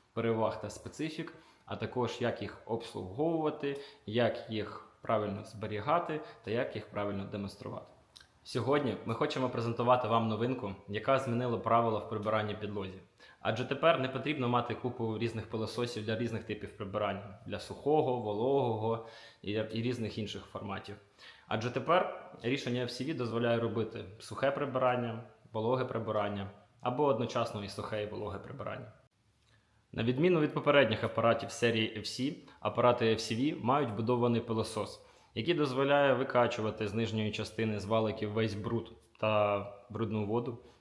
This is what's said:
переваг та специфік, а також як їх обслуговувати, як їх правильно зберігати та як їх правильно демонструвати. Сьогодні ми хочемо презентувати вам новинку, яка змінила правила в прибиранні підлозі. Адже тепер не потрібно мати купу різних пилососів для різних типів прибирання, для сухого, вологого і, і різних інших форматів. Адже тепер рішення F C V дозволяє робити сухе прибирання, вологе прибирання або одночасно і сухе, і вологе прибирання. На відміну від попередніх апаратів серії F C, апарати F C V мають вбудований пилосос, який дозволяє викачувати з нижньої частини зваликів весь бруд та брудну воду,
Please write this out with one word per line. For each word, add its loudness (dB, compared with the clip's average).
переваг 0
та -6
специфік, -8
а -8
також -2
як 0
їх -8
обслуговувати, -2
як 2
їх -6
правильно 0
зберігати -2
та -4
як 0
їх -8
правильно -4
демонструвати. -8
Сьогодні 0
ми -2
хочемо 0
презентувати 2
вам 4
новинку, 0
яка 2
змінила 0
правила 4
в -10
прибиранні 0
підлозі. -6
Адже 0
тепер 4
не 0
потрібно -2
мати 2
купу -4
різних -2
пилососів -4
для -2
різних -2
типів -8
прибирання, -4
для -6
сухого, 2
вологого 2
і, -6
і -2
різних -2
інших -6
форматів. -8
Адже -2
тепер 0
рішення 0
F -2
C -6
V -2
дозволяє 2
робити -2
сухе -2
прибирання, 0
вологе 2
прибирання -2
або 2
одночасно 0
і -8
сухе, -4
і -2
вологе -6
прибирання. -10
На -2
відміну 4
від 2
попередніх 4
апаратів 2
серії 2
F -8
C, -4
апарати 4
F 4
C -2
V 0
мають 2
вбудований 2
пилосос, -4
який 0
дозволяє 4
викачувати 2
з -4
нижньої 0
частини -2
зваликів 0
весь 0
бруд -2
та 4
брудну -2
воду, 0